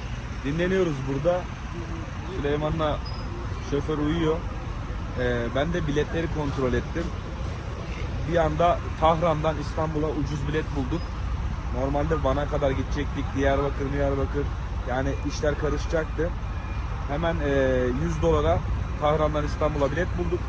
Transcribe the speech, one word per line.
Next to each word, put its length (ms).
Dinleniyoruz 480
burada. 340
Süleyman'la 600
şoför 260
uyuyor. 380
Ee, 260
ben 180
de 140
biletleri 400
kontrol 360
ettim. 300
Bir 60
anda 420
Tahran'dan 600
İstanbul'a 480
ucuz 380
bilet 180
bulduk. 260
Normalde 440
Van'a 240
kadar 240
gidecektik. 540
Diyarbakır, 580
Diyarbakır. 520
Yani 200
işler 300
karışacaktı. 720
Hemen, 260
e, 380
yüz 180
dolara 380
Tahran'dan 440
İstanbul'a 460
bilet 160
bulduk. 320